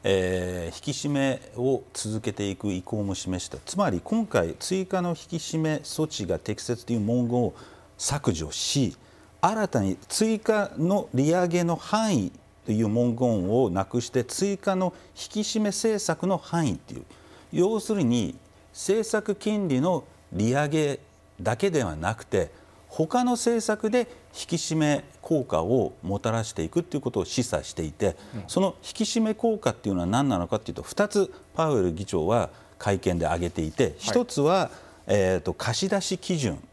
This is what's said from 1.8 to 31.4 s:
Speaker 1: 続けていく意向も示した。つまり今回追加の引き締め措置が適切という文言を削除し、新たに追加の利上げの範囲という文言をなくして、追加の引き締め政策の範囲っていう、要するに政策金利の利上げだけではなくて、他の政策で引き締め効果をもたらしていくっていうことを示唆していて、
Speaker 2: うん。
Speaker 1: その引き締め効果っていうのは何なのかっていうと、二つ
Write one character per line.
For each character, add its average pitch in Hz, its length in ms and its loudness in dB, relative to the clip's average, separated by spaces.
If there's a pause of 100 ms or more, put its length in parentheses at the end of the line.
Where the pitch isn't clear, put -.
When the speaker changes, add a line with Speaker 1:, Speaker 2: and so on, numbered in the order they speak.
Speaker 1:
続 107 260 -6
け 107 140 -4
て 101 160 -4
い 95 60 -6
く 101 180 -2
意 90 80 -4
向 107 220 -4
も 98 100 -2
示 90 280 -6
し - 60 -12
た。 - 160 -12
つ - 140 -8
ま 196 100 2
り 92 160 -2
今 226 220 -2
回 85 340 0
追 190 240 -2
加 185 160 -2
の 175 100 -2
引 170 40 -2
き - 220 -10
締 160 240 -4
め 156 160 0
措 - 260 -4
置 151 240 -4
が 85 120 0
適 - 240 -6
切 120 220 -4
と - 80 -4
い 120 40 0
う 110 40 0
文 120 260 0
言 123 160 2
を 113 120 0 (420)
削 139 380 0
除 78 180 -6
し、 113 420 0 (460)
新 208 280 2
た 120 120 2
に 98 160 2 (120)
追 220 320 2
加 214 360 0
の 180 380 2
利 143 180 4
上 180 160 4
げ 175 160 2
の 170 120 2
範 214 380 0
囲 101 180 2 (340)
と 120 60 0
い 110 100 2
う 107 60 2
文 117 280 2
言 110 340 2 (120)
を 107 80 4
な 95 140 0
く 120 160 -2
し 117 100 -8
て、 123 140 0
追 196 340 -2
加 190 180 0
の 185 160 0 (220)
引 - 140 -12
き 214 120 -4
締 214 200 -2
め 214 100 2
政 214 340 0
策 170 220 -2
の 190 100 2
範 165 320 0
囲 95 40 0
っ 73 40 -2
て - 180 -14
い 64 40 -10
う、 - 60 -14 (480)
要 196 280 2
す 220 140 -2
る 196 80 2
に 117 340 2 (360)
政 214 360 0
策 214 260 0
金 208 340 0
利 131 120 4
の 170 240 2 (280)
利 107 200 2
上 147 160 2
げ 147 320 0 (400)
だ 110 160 0
け 202 140 2
で 147 140 2
は 76 120 -4
な 87 180 0
く - 120 -14
て、 90 240 0 (380)
他 247 360 0
の 247 80 2
政 233 320 2
策 214 240 0
で 247 120 4 (340)
引 - 120 -10
き 170 100 -2
締 160 200 -2
め 147 280 2 (180)
効 - 220 2
果 80 180 0
を 107 400 2
も 98 160 -2
た 113 140 0
ら 113 120 0
し - 80 -10
て 120 120 -2
い - 40 -2
く - 120 0
っ - 20 -4
て - 140 -6
い - 20 0
う - 20 -2
こ 123 120 -2
と 101 80 0
を 87 40 2
示 - 300 -2
唆 76 80 0
し - 100 -14
て 82 120 -4
い 76 80 -6
て、 95 240 0 (180)
Speaker 2:
う 117 60 -8
ん。 92 60 -12
Speaker 1:
そ - 140 0
の 285 220 0
引 - 100 -14
き - 120 -2
締 226 180 0
め 220 120 0
効 220 220 0
果 135 140 0
っ - 40 -4
て - 140 -6
い 98 40 0
う - 20 2
の 90 80 0
は 85 40 0
何 127 220 2
な 101 100 2
の 87 100 -2
か 110 80 0
っ 107 40 0
て - 100 -12
い - 20 -8
う - 20 -8
と、 - 80 -12
二 - 260 -2
つ 190 240 0 (220)